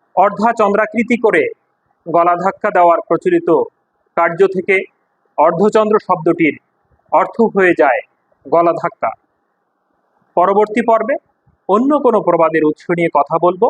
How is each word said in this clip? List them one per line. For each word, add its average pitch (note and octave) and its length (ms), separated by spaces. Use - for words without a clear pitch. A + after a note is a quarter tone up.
অর্ধাচন্দ্রাকৃতি G#3 1080
করে F#3 180
গলাধাক্কা F3 720
দেওয়ার E3+ 300
প্রচলিত E3+ 420
কার্য E3+ 220
থেকে F#3+ 200
অর্ধচন্দ্র G#3 580
শব্দটির E3 480
অর্থ E3+ 260
হয়ে F#3 260
যায় C#3+ 200
গলাধাক্কা। E3 680
পরবর্তী G#3 520
পর্বে A3+ 260
অন্য A#3+ 220
কোনো A3 220
প্রবাদের D#3+ 420
উৎস - 160
নিয়ে E3+ 200
কথা C#3+ 180
বলবো। F#3 240